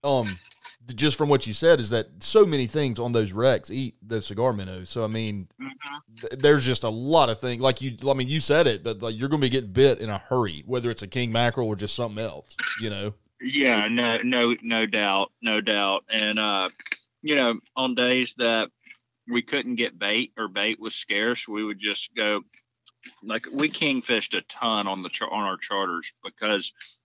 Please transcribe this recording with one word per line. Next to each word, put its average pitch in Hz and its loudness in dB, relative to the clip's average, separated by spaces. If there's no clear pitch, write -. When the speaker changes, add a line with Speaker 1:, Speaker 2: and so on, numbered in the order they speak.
Speaker 1:
um, 120 2
th-, 123 -12
just 139 2
from 151 2
what 139 4
you 113 -4
said, 160 6
is 110 -4
that 110 0
so 208 8
many 143 2
things 131 0
on 120 -2
those 110 2
wrecks 117 2
eat 123 -6
the 110 -4
cigar 113 0
minnows. 92 -8
So, 117 -4
I 107 0
mean, 107 -4
Speaker 2:
Mm-hmm. 135 -14
Speaker 1:
th-, 131 -10
there's 147 6
just 127 0
a 117 -2
lot 131 4
of 110 -4
things. 123 -4
Like 131 2
you, 127 -6
I 139 4
mean, 127 -2
you 151 -2
said 151 4
it, 101 0
but, 107 -6
like, 113 -4
you're 131 -2
gonna 147 2
be 131 4
getting 117 0
bit 127 6
in 110 -6
a 101 -2
hurry, 95 -2
whether 120 -2
it's 113 -6
a 101 -10
king 120 -2
mackerel 117 2
or 107 -2
just 101 -4
something 113 -4
else, 78 -10
you 110 -2
know? 104 -6
Speaker 2:
Yeah, 127 2
no, 117 0
no, 120 2
no 113 -2
doubt, 101 0
no 110 0
doubt. 101 0
And, 107 -2
uh, 98 0
you 151 0
know, 123 2
on 131 -2
days 123 0
that 113 0
we 120 -2
couldn't 123 -4
get 113 -4
bait 107 -2
or 110 -4
bait 101 -4
was 110 -10
scarce, 110 -4
we 107 -6
would 104 -8
just 101 -6
go, 104 -2
like, 110 -6
we 147 -2
king 139 -2
fished 110 -2
a 95 -2
ton 110 -4
on 95 -4
the 90 -10
char-, - -6
on 104 -2
our 95 -4
charters 90 -4
because 104 -4